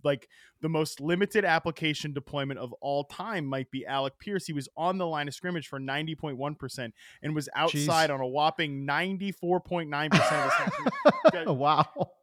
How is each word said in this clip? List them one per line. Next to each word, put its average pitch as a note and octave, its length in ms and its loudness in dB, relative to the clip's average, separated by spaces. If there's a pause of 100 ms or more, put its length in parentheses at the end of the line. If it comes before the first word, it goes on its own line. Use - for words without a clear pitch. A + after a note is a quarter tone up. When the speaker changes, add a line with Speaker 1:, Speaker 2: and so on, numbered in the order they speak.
Speaker 1:
like, C#3+ 240 0 (360)
the D#3+ 80 0
most D#3 320 0
limited F#3 420 2
application D#3+ 680 0
deployment C#3 440 -4
of A#2+ 220 -8
all C#3+ 240 -2
time F#3 400 -6
might C3+ 260 -4
be C3+ 140 -8
Alec C3+ 340 -2
Pierce. G3 280 -4
He E3 80 -6
was C3+ 200 -6
on F3 220 0
the F3+ 100 -2
line D3 220 -2
of C#3 60 -8
scrimmage F3 340 -6
for C#3 100 -8
ninety C#3+ 360 -4
point C#3+ 240 -6
one C#3+ 160 -4
percent B2+ 400 -8 (280)
and D3+ 120 -2
was D3 200 -4
outside D#3 540 4
Speaker 2:
Jeez. D3 60 0
Speaker 1:
on C3+ 80 -2
a C3 40 0
whopping C#3+ 600 0
ninety-four F3+ 720 0
point E3+ 300 -4
nine D3 180 0
percent D3+ 160 6
of - 220 2
the - 840 2
snaps. E3 160 0
Speaker 2:
<laughs> - 40 -
Wow. D3 640 2 (100)